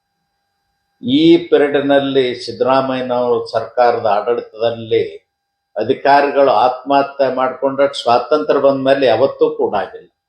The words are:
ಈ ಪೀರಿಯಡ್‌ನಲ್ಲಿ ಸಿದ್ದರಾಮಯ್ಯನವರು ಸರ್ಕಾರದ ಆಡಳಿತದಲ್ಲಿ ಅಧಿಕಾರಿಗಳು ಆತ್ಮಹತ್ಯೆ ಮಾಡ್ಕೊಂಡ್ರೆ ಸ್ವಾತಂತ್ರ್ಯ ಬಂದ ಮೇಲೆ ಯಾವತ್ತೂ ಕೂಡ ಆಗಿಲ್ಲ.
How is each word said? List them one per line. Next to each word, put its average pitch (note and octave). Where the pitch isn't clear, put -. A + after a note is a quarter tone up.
ಈ D#3+
ಪೀರಿಯಡ್‌ನಲ್ಲಿ C#3
ಸಿದ್ದರಾಮಯ್ಯನವರು B2
ಸರ್ಕಾರದ A#2
ಆಡಳಿತದಲ್ಲಿ A2
ಅಧಿಕಾರಿಗಳು C3+
ಆತ್ಮಹತ್ಯೆ C3
ಮಾಡ್ಕೊಂಡ್ರೆ C3+
ಸ್ವಾತಂತ್ರ್ಯ C#3+
ಬಂದ C3+
ಮೇಲೆ C3+
ಯಾವತ್ತೂ C#3
ಕೂಡ A2+
ಆಗಿಲ್ಲ. -